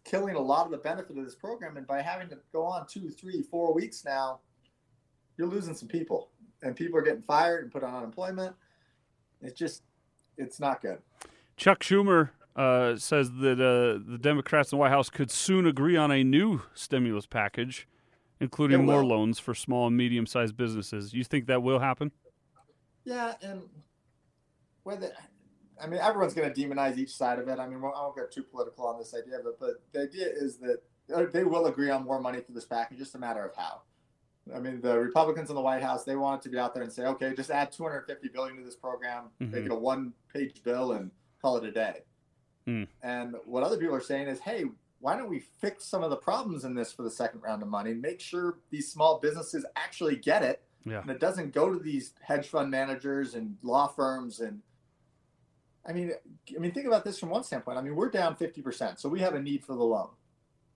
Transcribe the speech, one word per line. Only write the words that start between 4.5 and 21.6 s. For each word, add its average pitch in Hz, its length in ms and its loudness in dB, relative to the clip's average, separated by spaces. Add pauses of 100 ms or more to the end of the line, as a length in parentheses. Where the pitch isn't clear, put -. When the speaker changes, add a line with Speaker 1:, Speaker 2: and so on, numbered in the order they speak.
Speaker 1:
you're 170 100 0
losing 175 260 -4
some - 140 -14
people. - 420 -2 (320)
And 127 140 -4
people 165 220 2
are 147 40 4
getting 147 200 4
fired 170 420 4
and - 80 -14
put 139 100 -6
on 127 120 -6
unemployment. 185 600 -6 (880)
It's 262 160 -14
just, - 240 -4 (560)
it's 131 220 -10
not 139 200 0
good. 95 180 -6 (580)
Speaker 2:
Chuck 196 260 6
Schumer, 190 480 6 (260)
uh, 127 400 6
says 139 340 2 (100)
that, 131 200 4
uh, 123 400 6 (100)
the 120 80 -8
Democrats 143 540 4
in 143 60 2
the - 20 4
White 139 100 8
House 135 200 4
could 139 200 -2
soon 190 360 4
agree 151 280 4
on 151 160 6
a 135 140 6
new 151 380 6 (100)
stimulus 120 540 0
package, 120 600 -4 (540)
including 135 400 4
Speaker 1:
It 135 40 8
Speaker 2:
more 143 180 8
Speaker 1:
will. 131 80 4
Speaker 2:
loans 110 280 4
for - 160 -4
small 123 340 0
and 120 60 4
medium-sized 120 640 2
businesses. 110 560 -4
You 123 100 -2
think 123 260 -2
that 127 140 4